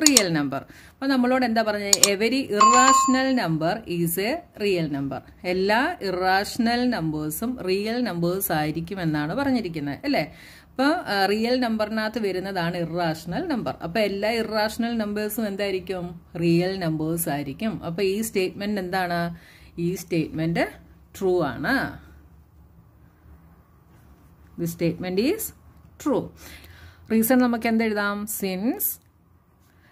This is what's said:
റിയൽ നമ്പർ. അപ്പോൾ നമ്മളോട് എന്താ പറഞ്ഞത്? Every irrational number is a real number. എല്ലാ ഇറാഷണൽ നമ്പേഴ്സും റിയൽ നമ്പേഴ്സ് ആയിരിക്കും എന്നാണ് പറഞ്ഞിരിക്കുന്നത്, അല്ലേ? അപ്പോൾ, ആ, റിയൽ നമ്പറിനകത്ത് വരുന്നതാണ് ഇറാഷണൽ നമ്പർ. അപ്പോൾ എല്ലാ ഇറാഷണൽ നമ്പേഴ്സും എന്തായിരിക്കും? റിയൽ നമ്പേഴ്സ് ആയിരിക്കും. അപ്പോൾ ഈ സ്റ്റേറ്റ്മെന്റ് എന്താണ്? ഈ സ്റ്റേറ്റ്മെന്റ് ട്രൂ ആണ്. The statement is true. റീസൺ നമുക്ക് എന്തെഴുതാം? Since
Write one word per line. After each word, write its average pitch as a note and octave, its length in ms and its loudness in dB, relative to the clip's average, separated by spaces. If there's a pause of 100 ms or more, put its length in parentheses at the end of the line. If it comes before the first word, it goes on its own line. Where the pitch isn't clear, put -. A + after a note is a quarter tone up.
റിയൽ B3 260 6 (100)
നമ്പർ. C#3 240 -2 (320)
അപ്പോൾ C4+ 180 -4
നമ്മളോട് B3+ 360 2
എന്താ A3+ 200 0
പറഞ്ഞത്? G3+ 280 0 (160)
Every A#3 280 0 (180)
irrational C4 720 6 (120)
number E3 340 0 (220)
is E3+ 180 0 (140)
a C4+ 40 0 (320)
real F3+ 220 2 (100)
number. C#3 240 -6 (320)
എല്ലാ G3 280 4 (280)
ഇറാഷണൽ G3 760 2 (120)
നമ്പേഴ്സും D#3 580 -2 (160)
റിയൽ G#3 300 0 (100)
നമ്പേഴ്സ് F3 420 0 (100)
ആയിരിക്കും E3 460 -4
എന്നാണ് D3+ 340 0
പറഞ്ഞിരിക്കുന്നത്, E3+ 580 -2 (100)
അല്ലേ? G3+ 160 2 (480)
അപ്പോൾ, C#4 200 2 (200)
ആ, - 20 0 (160)
റിയൽ A3+ 240 2 (100)
നമ്പറിനകത്ത് A3 640 -2
വരുന്നതാണ് F3+ 580 -2
ഇറാഷണൽ E3+ 580 -2 (100)
നമ്പർ. F#3 220 -2 (120)
അപ്പോൾ E3+ 220 -2
എല്ലാ G3 220 0 (120)
ഇറാഷണൽ A3 580 0
നമ്പേഴ്സും G#3+ 500 -2
എന്തായിരിക്കും? F#3+ 540 -2 (380)
റിയൽ F3 300 4 (120)
നമ്പേഴ്സ് D#3+ 500 0
ആയിരിക്കും. D3+ 380 -4 (160)
അപ്പോൾ E3+ 140 -2 (100)
ഈ - 20 0 (140)
സ്റ്റേറ്റ്മെന്റ് G3 560 -2
എന്താണ്? F3 340 0 (680)
ഈ - 20 2 (140)
സ്റ്റേറ്റ്മെന്റ് E3 640 0 (500)
ട്രൂ F#3 180 2 (180)
ആണ്. D#3 220 -2 (2750)
The E3+ 160 -2
statement F3+ 420 -2 (120)
is A4 120 -2 (600)
true. C#4+ 200 2 (880)
റീസൺ A3+ 340 6
നമുക്ക് A#3 260 0
എന്തെഴുതാം? G#3 440 2 (240)
Since G3+ 460 -2 (1040)